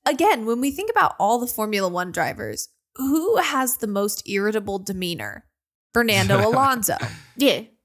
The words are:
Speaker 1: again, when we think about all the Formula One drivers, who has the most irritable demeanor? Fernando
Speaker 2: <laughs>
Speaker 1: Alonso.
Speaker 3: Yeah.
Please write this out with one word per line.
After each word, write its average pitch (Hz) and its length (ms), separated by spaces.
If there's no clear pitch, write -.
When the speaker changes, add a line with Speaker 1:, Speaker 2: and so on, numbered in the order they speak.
Speaker 1:
again, 294 400
when 233 140
we 277 100
think 381 200
about - 280
all 226 220
the 240 80
Formula 208 400
One 180 240
drivers, 113 560
who 320 420
has 262 400
the 226 100
most 202 400
irritable 202 500
demeanor? 180 680
Fernando 196 460
Speaker 2:
<laughs> 208 100
Speaker 1:
Alonso. 262 480
Speaker 3:
Yeah. 220 260